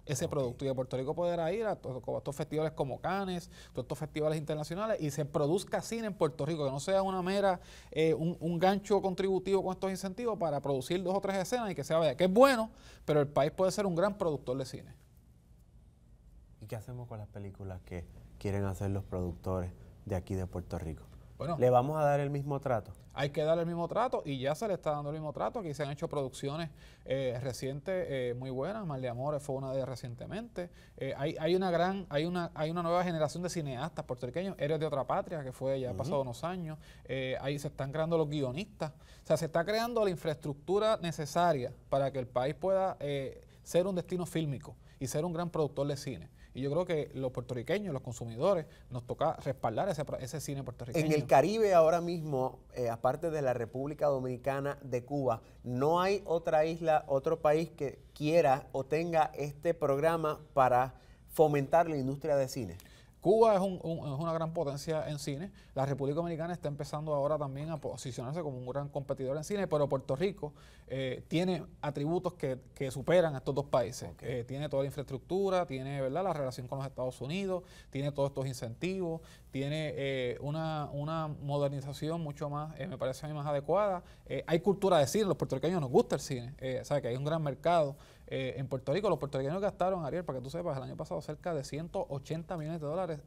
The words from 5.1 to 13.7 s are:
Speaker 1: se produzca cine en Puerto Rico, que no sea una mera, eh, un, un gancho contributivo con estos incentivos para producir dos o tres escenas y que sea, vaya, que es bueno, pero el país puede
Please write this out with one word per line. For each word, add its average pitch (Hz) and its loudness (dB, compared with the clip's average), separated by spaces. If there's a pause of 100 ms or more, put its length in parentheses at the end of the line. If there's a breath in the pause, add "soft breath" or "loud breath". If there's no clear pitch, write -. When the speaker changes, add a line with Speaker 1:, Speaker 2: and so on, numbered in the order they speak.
Speaker 1:
se 151 -2
produzca 165 0
cine 226 -4
en 202 -6
Puerto 147 0
Rico, 151 -2
que 135 0
no 139 -4
sea 190 2
una 190 0
mera, 196 4 (320 loud breath)
eh, 160 4
un, 165 0
un 170 0
gancho 196 4
contributivo 190 2
con 185 -2
estos 190 -2
incentivos 196 -4
para 151 0
producir 143 0
dos 180 2
o 196 0
tres 196 0
escenas 214 0
y 175 -4
que 143 -2
sea, 160 2
vaya, 147 4
que 175 2
es 185 6
bueno, 233 8 (340 loud breath)
pero 151 4
el 143 4
país 147 2
puede 185 2